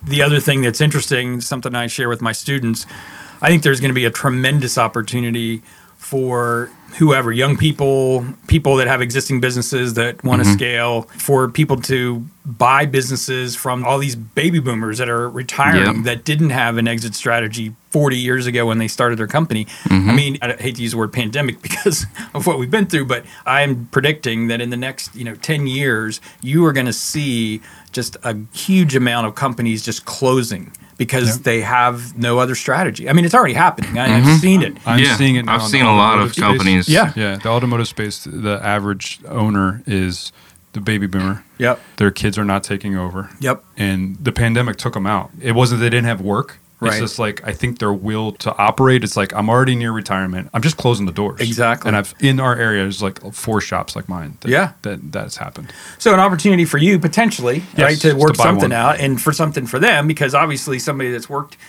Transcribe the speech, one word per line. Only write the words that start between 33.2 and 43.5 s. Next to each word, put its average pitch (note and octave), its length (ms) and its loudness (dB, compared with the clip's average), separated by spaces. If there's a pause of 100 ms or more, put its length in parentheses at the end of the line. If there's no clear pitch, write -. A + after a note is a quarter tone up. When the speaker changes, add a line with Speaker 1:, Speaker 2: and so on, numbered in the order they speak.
Speaker 1:
it's E3+ 80 0
already F#3+ 220 4
happening. - 420 2
I, - 100 0
Speaker 2:
Mm-hmm. A#2 220 6
Speaker 1:
I've D#3+ 100 8
seen F#3 220 6
it. G2 240 -4
Speaker 3:
I'm A#2 140 4
Speaker 2:
Yeah, C3 160 4
Speaker 3:
seeing C3+ 200 4
it B2 100 -2
now A2 100 2
Speaker 2:
I've A#2 60 0
Speaker 3:
in A2 60 -4
Speaker 2:
seen C3 180 2
Speaker 3:
the A2+ 40 6
Speaker 2:
a G#2+ 40 6
lot G#2 260 6
of G2+ 120 2
Speaker 3:
automotive - 20 -8
space. F3+ 120 0
Speaker 2:
companies. F#2+ 440 4
Speaker 1:
Yeah. D#3+ 260 4
Speaker 3:
Yeah, G2+ 220 -2
the G#2 120 -4
automotive A#2+ 380 0
space, G#2 440 -8
the G#2 320 -4
average G2+ 640 -2
owner G#2+ 600 0
is F#2 440 -4 (420)
the G#2+ 60 -8
baby G2+ 280 -2
boomer. F#2+ 360 -2 (140)
Speaker 1:
Yep. B2 220 0 (180)
Speaker 3:
Their G2+ 140 4
kids G#2 260 -4
are G#2+ 80 0
not G2 180 0
taking G2 320 -6
over. F#2 340 -8 (100)
Speaker 1:
Yep. B2+ 240 -4 (140)